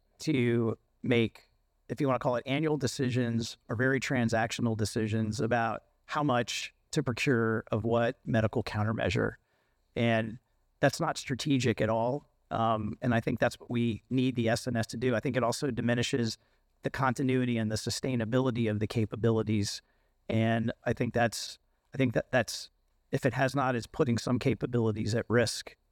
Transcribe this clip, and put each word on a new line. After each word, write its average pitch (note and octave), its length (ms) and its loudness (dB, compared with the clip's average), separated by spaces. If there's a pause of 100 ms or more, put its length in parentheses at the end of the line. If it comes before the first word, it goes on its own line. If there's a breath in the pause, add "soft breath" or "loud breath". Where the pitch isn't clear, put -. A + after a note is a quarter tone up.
(220)
to A#2+ 560 2 (260)
make, A#2 440 0 (400)
if - 140 -6
you C#3 60 2
wanna B2+ 100 2
call B2 200 0
it A2+ 100 -4
annual D3+ 300 0
decisions A#2+ 800 -2 (120)
or B2 60 -4
very C3 240 2
transactional A#2 760 0
decisions A2 640 -2
about A2+ 440 0 (220)
how D3+ 180 -2
much A#2+ 500 -2 (180)
to D3+ 120 0
procure A#2 680 2
of A2 120 0
what A#2 420 2
medical A2 380 2
countermeasure. A2 680 0 (640)
And A2+ 440 0 (400)
that's C#3 200 2
not D#3 200 -2
strategic B2+ 600 0
at A2 100 2
all. A#2 360 -2 (240)
Um, A2+ 540 0
and B2+ 100 2
I A#2 60 2
think B2 200 -2
that's B2 200 0
what - 100 -14
we A#2 400 0
need B2+ 260 0
the A2+ 140 0
S A#2 180 0
N A#2+ 100 -2
S A2 100 0
to - 100 -10
do. A#2+ 180 0
I G#2+ 40 0
think B2+ 180 -2
it B2 60 2
also A#2 260 0
diminishes A#2 720 0 (420)
the A#2+ 80 -4
continuity B2+ 720 0
and G#2+ 120 0
the A2 40 0
sustainability A#2+ 960 0
of G#2 80 0
the G#2+ 80 0
capabilities. A2 960 0 (440)
And A2+ 440 2 (140)
I A#2+ 80 0
think A#2+ 200 -2
that's, - 460 -2 (340)
I - 40 -8
think C3 160 2
that - 180 -2
that's, - 380 -2 (420)
if C#3 140 0
it A#2 80 2
has B2+ 200 0
not, C3 220 0
it's A2 100 -4
putting A#2+ 320 0
some B2 220 -2
capabilities A2+ 720 0
at A2+ 140 -2
risk. - 480 0 (160)